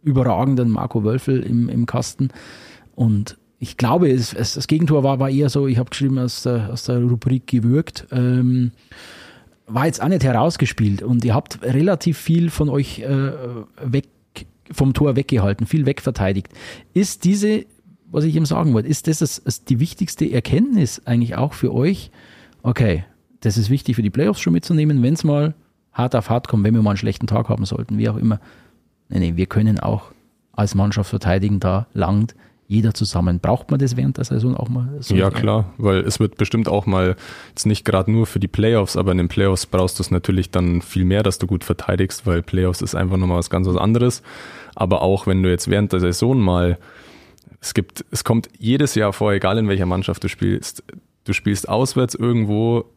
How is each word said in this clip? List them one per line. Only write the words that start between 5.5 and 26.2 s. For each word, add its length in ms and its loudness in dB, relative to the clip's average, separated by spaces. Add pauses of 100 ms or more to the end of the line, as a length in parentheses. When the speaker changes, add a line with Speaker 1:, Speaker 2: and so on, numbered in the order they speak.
Speaker 1:
ich 100 2
hab 140 -2
geschrieben, 260 0
aus 240 -4
der, 320 -2
aus 120 -8
der 140 0
Rubrik 460 0
gewürgt, 680 0
ähm, 600 2 (960)
war 180 -2
jetzt 160 -2
auch 60 0
nicht 160 2
herausgespielt 800 0
und 200 0
ihr 120 2
habt 260 -6
relativ 560 0
viel 320 0
von 200 -2
euch, 300 -4
äh, 320 -2 (520)
weg, 240 -2 (640)
vom 240 2
Tor 200 2
weggehalten, 520 0
viel 180 0
wegverteidigt. 640 -2 (480)
Ist 280 -2
diese, 420 2 (440)
was 140 0
ich 120 0
eben 120 2
sagen 260 2
wollte, 160 0
ist 180 -2
das, 120 0
das, 240 -4
das 200 -6
die 160 0
wichtigste 520 -2
Erkenntnis 720 0
eigentlich 300 0
auch 180 -2
für 200 -2
euch? 360 0 (540)
Okay, 420 2 (360)
das 160 0
ist 120 0
wichtig 260 0
für 60 -2
die 80 2
Playoffs 320 0
schon 120 2
mitzunehmen, 500 2
wenn's 200 0
mal 300 0 (400)
hart 220 -2
auf 160 0